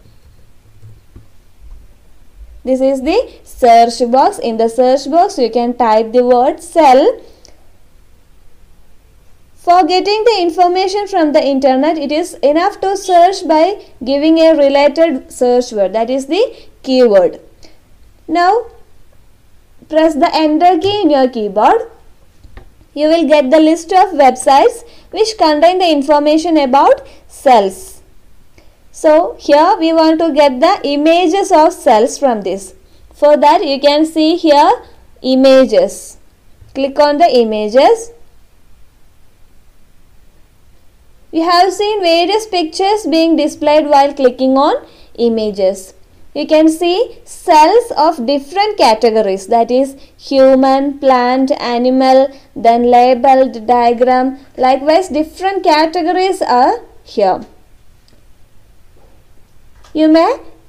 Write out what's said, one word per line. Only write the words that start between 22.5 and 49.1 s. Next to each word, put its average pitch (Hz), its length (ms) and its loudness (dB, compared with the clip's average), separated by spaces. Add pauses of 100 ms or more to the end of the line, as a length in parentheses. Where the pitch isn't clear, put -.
You 294 140 -2
will 330 180 0
get 285 240 2
the 311 80 4
list 320 340 0
of 381 180 2
websites 285 720 0 (260)
which 427 260 -4
contain 330 440 0
the 349 100 0
information 302 680 0
about 285 500 0 (180)
cells. - 720 -2 (960)
So 320 440 0
here 320 400 2
we 320 160 -2
want 320 240 2
to 330 160 -2
get 269 260 0
the 370 240 0
images 330 680 0
of 330 220 4
cells 247 460 0
from 233 240 -2
this. 190 320 -10 (400)
For 294 240 2
that 311 260 2
you 277 160 -4
can 285 240 2
see 320 320 -2
here 330 460 2 (400)
images. 262 960 2 (560)
Click 269 240 -6
on 294 180 2
the 339 100 2
images. 240 840 0 (3250)
We 320 100 -4
have 359 320 0
seen 415 300 -4
various 349 440 0
pictures 381 600 -4
being 320 280 0
displayed 302 500 -2
while 285 260 2
clicking 262 460 -2
on 359 280 -2 (280)
images. 208 800 -4 (400)
You 302 120 -8
can 311 240 2
see 349 540 -4
cells 359 720 2
of 311 300 -2
different 349 540 -4
categories, 220 720 0